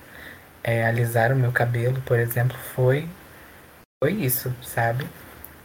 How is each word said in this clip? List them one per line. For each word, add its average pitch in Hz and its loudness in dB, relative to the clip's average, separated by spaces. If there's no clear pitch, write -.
é, 117 0
alisar 117 2
o 135 2
meu 123 2
cabelo, 123 0
por 120 2
exemplo, 120 0
foi, 135 0
foi 156 2
isso, 131 -2
sabe? 123 -2